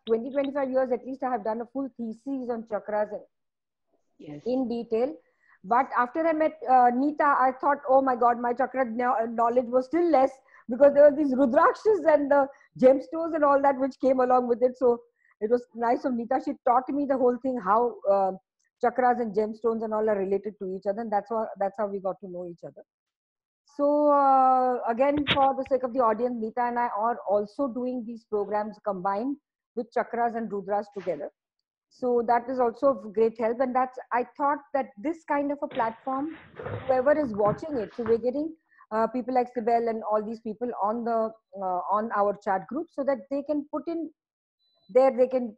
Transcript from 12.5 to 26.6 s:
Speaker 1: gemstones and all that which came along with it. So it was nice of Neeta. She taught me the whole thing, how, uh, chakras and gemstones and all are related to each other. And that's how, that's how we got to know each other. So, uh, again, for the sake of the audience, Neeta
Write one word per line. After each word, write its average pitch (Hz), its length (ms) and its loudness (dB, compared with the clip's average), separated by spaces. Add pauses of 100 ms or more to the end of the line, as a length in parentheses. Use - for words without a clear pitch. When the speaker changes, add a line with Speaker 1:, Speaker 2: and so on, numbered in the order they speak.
Speaker 1:
gemstones 269 540 4
and 302 100 0
all 277 200 6
that 277 160 2
which 262 200 -4
came 262 200 2
along 254 280 4
with 233 140 0
it. 247 160 0
So 240 240 2 (400)
it 214 80 -4
was 240 240 0
nice 233 320 -2
of 262 80 -2
Neeta. 240 320 -2
She 277 80 -4 (140)
taught 247 220 2
me 285 160 -2
the 269 120 0
whole 247 200 2
thing, 254 200 -4
how, 220 380 2 (140)
uh, 196 220 2 (520)
chakras 247 360 2
and 220 160 -4
gemstones 220 480 -2
and 220 80 -6
all 214 160 0
are 214 80 2
related 196 440 -2
to 190 160 -8
each 190 100 -12
other. 202 160 -4
And 220 100 -6
that's 202 180 -2
how, 220 180 -4 (100)
that's 196 220 -2
how 208 80 -2
we 196 120 -6
got 185 200 -6
to 196 100 -14
know 180 160 -10
each 175 180 -16
other. 147 200 -18 (920)
So, 294 360 2
uh, 262 760 4
again, 277 460 0
for 269 220 4
the 262 140 -6
sake 254 140 0
of 240 100 -6
the 269 60 -2
audience, 240 440 2
Neeta 240 240 -4